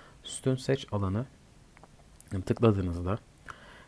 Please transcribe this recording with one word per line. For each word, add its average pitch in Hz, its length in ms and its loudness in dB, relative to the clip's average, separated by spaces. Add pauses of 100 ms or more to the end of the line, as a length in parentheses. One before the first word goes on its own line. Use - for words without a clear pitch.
(240)
Sütun - 340 -2
seç 135 360 -2
alanı 101 340 0 (1200)
tıkladığınızda 95 720 2 (680)